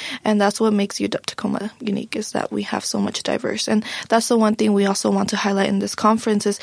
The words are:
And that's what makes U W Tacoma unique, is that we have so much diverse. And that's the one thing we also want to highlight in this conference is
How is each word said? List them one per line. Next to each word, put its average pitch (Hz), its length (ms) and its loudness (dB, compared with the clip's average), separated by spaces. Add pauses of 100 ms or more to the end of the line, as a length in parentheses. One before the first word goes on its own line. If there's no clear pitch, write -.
(260)
And 208 160 4
that's 202 180 2
what 220 140 4
makes 202 260 0
U 202 80 0
W - 180 -4
Tacoma - 540 -4
unique, 214 360 -4
is 214 160 -6
that - 200 -2
we 208 120 -4
have 208 200 -4
so - 160 -4
much - 240 -4
diverse. - 440 -2
And 220 160 2 (260)
that's 226 180 4
the 240 100 4
one 214 180 4
thing 214 180 2
we 202 120 4
also 196 260 0
want 202 180 2
to 202 80 -2
highlight 196 320 0
in 196 100 0
this 202 160 -4
conference 214 500 2
is 202 180 0